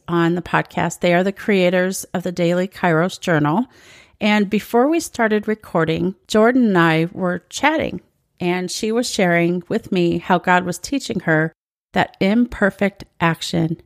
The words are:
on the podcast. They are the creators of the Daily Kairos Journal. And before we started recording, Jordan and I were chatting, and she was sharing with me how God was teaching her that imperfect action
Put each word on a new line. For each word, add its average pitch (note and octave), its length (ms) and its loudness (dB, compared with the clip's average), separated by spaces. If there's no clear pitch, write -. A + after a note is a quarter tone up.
on E3+ 260 2
the F3+ 80 -6
podcast. E3 580 -4
They F3 140 2
are F3+ 100 2
the G3 80 -2
creators F#3 720 0
of F3+ 80 -4
the F#3 100 -6
Daily F3 360 0
Kairos F3 520 0
Journal. E3 460 0
And G#3 300 0
before A#3 380 0
we E4 120 0
started G#3+ 480 -2
recording, E3+ 680 -2
Jordan A#3 420 4
and F#3+ 100 4
I E3 340 2
were F3+ 360 -4
chatting, - 540 -2
and F3+ 320 -4
she A3 220 -4
was A#3+ 180 -2
sharing F3 580 2
with G#3 240 -4
me F3 260 2
how F3+ 200 0
God F3+ 260 2
was F3 140 -6
teaching - 420 -6
her D#3+ 320 0
that - 280 -2
imperfect G3+ 840 0
action E3 680 -2